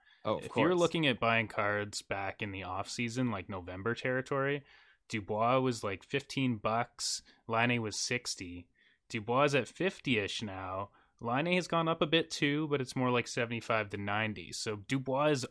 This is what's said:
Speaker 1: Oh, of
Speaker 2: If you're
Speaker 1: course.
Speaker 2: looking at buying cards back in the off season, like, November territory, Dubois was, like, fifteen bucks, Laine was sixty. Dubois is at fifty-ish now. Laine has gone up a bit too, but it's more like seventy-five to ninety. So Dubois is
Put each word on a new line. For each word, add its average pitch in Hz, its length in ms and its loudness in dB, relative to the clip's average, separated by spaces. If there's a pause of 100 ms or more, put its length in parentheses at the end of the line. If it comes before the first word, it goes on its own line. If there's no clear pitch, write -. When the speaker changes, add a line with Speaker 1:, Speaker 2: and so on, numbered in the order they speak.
(260)
Speaker 1:
Oh, 110 120 2
of - 100 -6
Speaker 2:
If - 100 -6
you're 160 160 4
Speaker 1:
course. - 20 4
Speaker 2:
looking 170 320 2
at 120 120 2
buying 113 280 4
cards 104 540 -2
back 98 400 -6
in 104 100 -6
the 95 120 -8
off 92 260 -6
season, 120 420 -2
like, 95 180 -6
November 92 460 -4
territory, 135 680 -2 (440)
Dubois 113 520 2
was, 127 240 0
like, 98 200 -4
fifteen 131 540 -2
bucks, - 640 -2 (260)
Laine 117 340 4
was 104 140 -4
sixty. 90 720 -4 (420)
Dubois 120 340 2
is 143 120 4
at 117 120 2
fifty-ish 127 760 -2
now. 95 500 -6 (280)
Laine 143 340 0
has 180 140 0
gone 165 200 2
up 160 140 2
a 165 60 2
bit 160 240 4
too, 147 380 0
but 139 120 2
it's 123 140 -6
more 127 160 2
like 120 160 2
seventy-five 113 640 0
to 104 60 -6
ninety. 101 540 -2
So 107 260 -4
Dubois 131 500 0
is 143 240 2